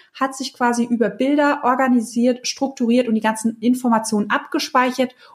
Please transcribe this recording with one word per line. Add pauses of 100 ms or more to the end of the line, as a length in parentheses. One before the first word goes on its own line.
(140)
hat
sich
quasi
über
Bilder
organisiert,
strukturiert
und
die
ganzen
Informationen
abgespeichert (200)